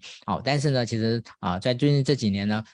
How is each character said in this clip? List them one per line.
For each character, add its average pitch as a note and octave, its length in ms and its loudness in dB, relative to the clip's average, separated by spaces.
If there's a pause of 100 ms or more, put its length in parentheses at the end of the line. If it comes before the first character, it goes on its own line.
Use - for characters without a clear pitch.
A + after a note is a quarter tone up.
(260)
好， F#2 180 -2
但 C#3+ 160 2
是 C#3+ 120 0
呢， B2 140 0
其 A2+ 120 -4
实， A2+ 260 0 (160)
啊， F#2 180 -2
在 B2 160 0
最 C#3+ 180 2
近 C#3 120 4
这 C#3+ 100 2
几 A2+ 160 0
年 G2+ 160 0
呢， G#2+ 160 0 (120)